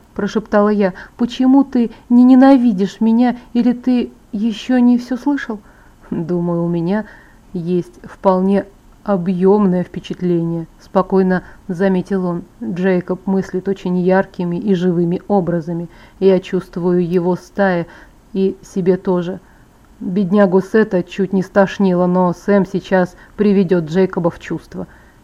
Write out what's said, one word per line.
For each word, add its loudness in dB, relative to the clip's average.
прошептала 0
я. 0
«Почему 2
ты 0
не 6
ненавидишь 4
меня, 2
или 2
ты -2
еще -2
не 4
все -6
слышал?» -4
«Думаю, -4
у -2
меня -2
есть -6
вполне 0
объемное 0
впечатление», -6
спокойно 0
заметил -2
он. -6
«Джейкоб -2
мыслит -4
очень -4
яркими -2
и -2
живыми 0
образами. -2
Я 4
чувствую -2
его 0
стая -2
и -2
себе -2
тоже. -4
Беднягу 2
Сета 0
чуть -6
не 0
стошнило, 0
но 0
Сэм 0
сейчас -2
приведет 2
Джейкоба -2
в -6
чувство». -12